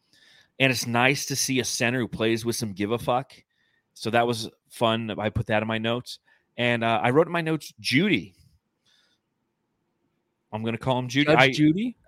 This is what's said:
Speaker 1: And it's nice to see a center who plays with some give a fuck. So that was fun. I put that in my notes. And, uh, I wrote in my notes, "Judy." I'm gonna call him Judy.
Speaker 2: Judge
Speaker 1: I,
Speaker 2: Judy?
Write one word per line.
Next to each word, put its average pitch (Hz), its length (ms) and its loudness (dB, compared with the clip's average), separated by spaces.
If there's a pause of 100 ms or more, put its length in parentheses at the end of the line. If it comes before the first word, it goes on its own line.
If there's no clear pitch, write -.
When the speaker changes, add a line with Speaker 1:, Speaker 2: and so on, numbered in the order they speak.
(580)
Speaker 1:
And 131 120 4
it's 123 160 -2
nice 123 400 2
to 139 100 -4
see 131 240 -2
a 113 40 -2
center 123 360 -2
who 110 80 -2
plays 113 360 -2
with 117 120 -2
some 104 180 -6
give 101 160 -4
a 117 80 -2
fuck. 127 340 -4 (640)
So - 160 -8
that 117 160 4
was 110 220 -4 (200)
fun. 113 500 -2
I 104 120 -2
put - 160 -4
that 107 160 0
in 110 60 -6
my 113 100 -2
notes. 117 420 -6 (360)
And, 120 280 0
uh, 113 180 2
I 123 80 2
wrote 151 160 4
in 160 60 -10
my 170 80 -2
notes, 160 400 -6
"Judy." 117 540 0 (2250)
I'm 110 120 -6
gonna 113 140 -4
call 127 200 0
him 127 100 -4
Judy. 143 240 2
Speaker 2:
Judge 160 60 6
Speaker 1:
I, 131 120 8
Speaker 2:
Judy? 160 460 2 (120)